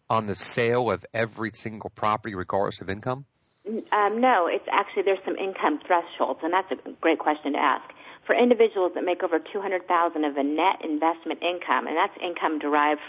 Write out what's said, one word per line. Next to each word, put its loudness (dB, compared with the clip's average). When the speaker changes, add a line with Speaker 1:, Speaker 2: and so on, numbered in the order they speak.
Speaker 1:
on 0
the -2
sale 0
of -2
every -4
single -10
property -2
regardless -2
of -8
income? -6
Speaker 2:
N-, -6
um, 2
no, 4
it's -2
actually, -2
there's 2
some -4
income -2
thresholds, 0
and -2
that's 0
a -2
great 4
question -2
to -2
ask. 0
For 4
individuals 4
that -2
make 0
over 2
two -6
hundred -4
thousand 2
of -2
a 2
net 0
investment -2
income, -2
and -4
that's 0
income -2
derived 2